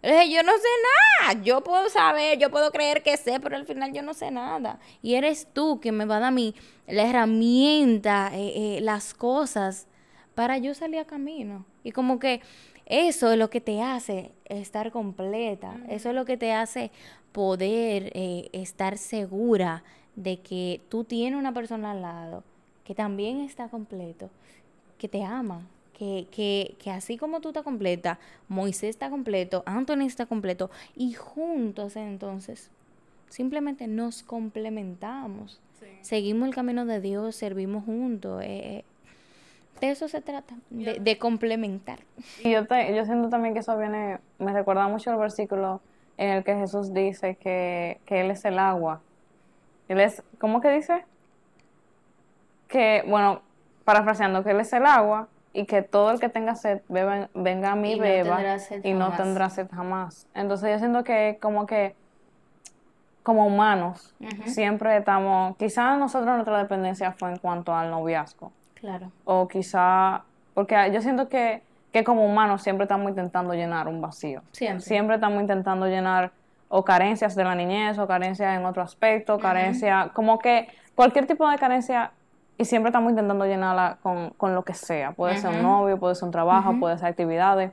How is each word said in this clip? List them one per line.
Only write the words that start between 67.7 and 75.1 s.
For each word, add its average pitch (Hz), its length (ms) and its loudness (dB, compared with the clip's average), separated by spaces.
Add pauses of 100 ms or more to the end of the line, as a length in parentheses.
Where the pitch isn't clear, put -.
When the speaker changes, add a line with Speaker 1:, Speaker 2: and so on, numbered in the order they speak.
Speaker 3:
al 165 160 -2
noviazgo. 160 640 -4 (220)
Speaker 1:
Claro. 185 380 -12 (120)
Speaker 3:
O 185 220 4
quizá, 185 760 2 (320)
porque 202 380 4
yo 220 100 0
siento 262 260 0
que, 233 340 0 (300)
que 226 100 4
como 226 220 4
humanos 208 380 4
siempre 196 220 0
estamos 202 260 0
intentando 180 420 -4
llenar 170 360 -2
un 160 120 -8
vacío. 151 420 -10 (100)
Speaker 1:
Siempre. 196 320 -6
Speaker 3:
Siempre 214 320 2